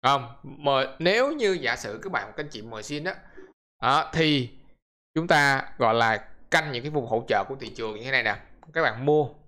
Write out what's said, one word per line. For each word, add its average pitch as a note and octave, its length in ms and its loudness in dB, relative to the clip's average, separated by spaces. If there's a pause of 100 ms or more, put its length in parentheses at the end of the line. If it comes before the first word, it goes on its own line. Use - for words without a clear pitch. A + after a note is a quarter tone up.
không? C3 260 2 (140)
Mà C#3+ 300 -2 (260)
nếu A3+ 340 2
như G#3 280 0
giả B2 160 -2
sử G#2+ 260 -8
các G3 100 -8
bạn, A2 240 -4
các D3+ 80 -6
anh D3 60 -10
chị G#2+ 120 -12
margin A#2 420 -10
á, F#3+ 100 -6 (680)
đó, C3+ 300 2
thì D3 380 2 (640)
chúng E3 120 -2
ta C#3+ 420 4 (100)
gọi A2+ 160 4
là A2+ 220 4 (340)
canh D3+ 220 2
những A#2+ 100 -6
cái D3 80 -6
vùng C#3+ 160 -2
hỗ A2+ 220 -2
trợ G2+ 200 2
của C3+ 120 -8
thị A#2 160 -12
trường A2 180 -6
như A2 100 -12
thế C3 60 -6
này B2+ 120 2
nè. G#2 140 0 (360)
Các E3 100 0
bạn B2 240 0
mua D3 220 4 (200)